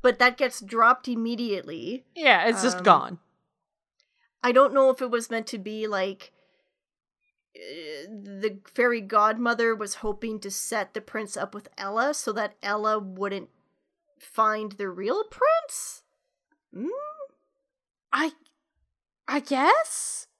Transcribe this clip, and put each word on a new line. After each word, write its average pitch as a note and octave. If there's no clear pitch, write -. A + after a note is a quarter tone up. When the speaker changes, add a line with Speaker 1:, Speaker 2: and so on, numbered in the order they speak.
Speaker 1:
But B3
that B3
gets B3+
dropped A3+
immediately. A3+
Speaker 2:
Yeah, B3+
it's G#3+
just A#3+
Speaker 1:
Um, F#3
Speaker 2:
gone. E3+
Speaker 1:
I B3
don't C4
know C4+
if C4
it B3
was A#3
meant A3+
to A#3
be, G#3+
like, G3
uh, D3
the G3+
fairy A#3+
godmother A3
was G#3
hoping A3
to G3
set G#3
the G#3+
prince G#3+
up -
with G#3
Ella A3
so A#3+
that G#3
Ella G#3+
wouldn't G3
find G#3+
the G3
real G3+
prince? -
Hmm? A3+
Speaker 2:
I, D4
I C#4
guess? D#4+